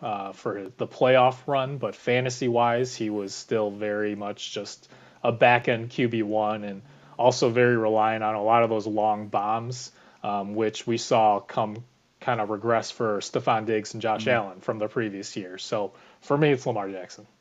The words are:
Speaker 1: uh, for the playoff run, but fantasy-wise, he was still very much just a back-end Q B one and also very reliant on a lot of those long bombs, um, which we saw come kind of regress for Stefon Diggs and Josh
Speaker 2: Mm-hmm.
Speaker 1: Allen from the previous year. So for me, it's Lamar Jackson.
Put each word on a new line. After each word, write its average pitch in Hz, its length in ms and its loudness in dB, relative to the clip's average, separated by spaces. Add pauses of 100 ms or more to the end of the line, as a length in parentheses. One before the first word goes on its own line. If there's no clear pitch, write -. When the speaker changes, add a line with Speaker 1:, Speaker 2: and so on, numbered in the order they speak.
Speaker 1:
uh, 98 300 -6
for 101 440 -8
the 120 100 -6
playoff 127 500 4 (100)
run, 139 320 -2
but 107 160 -6
fantasy-wise, 123 1000 0
he 110 160 -4
was 101 240 -6
still 107 360 -2
very 104 440 -4
much 104 380 -10
just - 360 -12 (340)
a 117 100 2
back-end 120 580 4
Q 123 180 0
B 113 140 0
one 107 420 0
and 101 160 -10 (380)
also 123 320 4
very 120 260 4
reliant 110 460 2
on 107 140 0
a 104 60 -2
lot 113 200 6
of 113 80 2
those 107 160 -2
long 107 400 0
bombs, 113 640 -4 (320)
um, 101 320 -4
which 107 320 -2
we 117 100 0
saw 107 440 4
come 110 440 -4 (360)
kind 117 200 -2
of 104 100 -4
regress 110 400 0
for 107 280 -2
Stefon 117 480 -2
Diggs 107 280 -2
and 110 80 -8
Josh 110 240 -2
Speaker 2:
Mm-hmm. 117 200 2
Speaker 1:
Allen 95 140 -14
from 113 180 -4
the 107 80 -2
previous 104 500 -6
year. 92 220 -10
So 104 340 -6 (280)
for 143 180 0
me, 147 140 4
it's 127 140 -2
Lamar 104 220 -4
Jackson. 98 380 -14 (140)